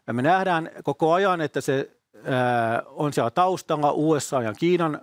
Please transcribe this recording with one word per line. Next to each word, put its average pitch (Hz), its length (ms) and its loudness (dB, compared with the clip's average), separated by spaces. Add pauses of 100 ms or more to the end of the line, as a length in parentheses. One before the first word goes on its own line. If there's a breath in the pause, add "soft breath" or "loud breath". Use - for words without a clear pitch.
Ja 117 60 -6
me 123 100 -2
nähdään 175 480 0 (140)
koko 160 280 0
ajan, 185 280 2
että 143 200 -4
se, 139 300 -2 (340)
ää, 123 600 0
on 147 260 -4
siellä 117 180 0
taustalla 165 640 0
U 151 280 2
S - 140 -6
A 127 80 0
ja 110 120 -4
Kiinan 165 480 0